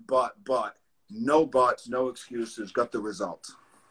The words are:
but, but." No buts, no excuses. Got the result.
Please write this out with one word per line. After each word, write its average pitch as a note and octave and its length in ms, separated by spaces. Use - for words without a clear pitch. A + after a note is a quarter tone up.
but, B2+ 380
but." A#2 320
No C#3 380
buts, B2 420
no B2+ 200
excuses. A2+ 640
Got A#2+ 200
the A#2+ 80
result. G2 480